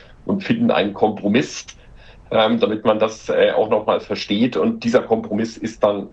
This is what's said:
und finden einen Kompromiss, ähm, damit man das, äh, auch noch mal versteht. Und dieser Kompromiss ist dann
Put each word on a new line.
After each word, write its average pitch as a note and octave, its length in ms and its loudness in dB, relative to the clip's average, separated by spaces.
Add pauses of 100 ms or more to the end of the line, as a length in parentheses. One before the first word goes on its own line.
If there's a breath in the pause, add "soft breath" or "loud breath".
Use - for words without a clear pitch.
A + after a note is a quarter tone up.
(260 loud breath)
und - 180 -2
finden A#2 280 0
einen G2+ 220 0
Kompromiss, G#2 720 -2 (680 soft breath)
ähm, A2 280 2
damit G#2 260 -2
man G#2+ 120 4
das, - 320 -2
äh, G2+ 220 4
auch G#2+ 180 2
noch A2+ 160 0
mal - 140 0
versteht. G#2+ 560 -2
Und A2+ 280 -2
dieser A#2+ 180 2
Kompromiss A2+ 560 -2
ist - 260 -6
dann G2+ 300 0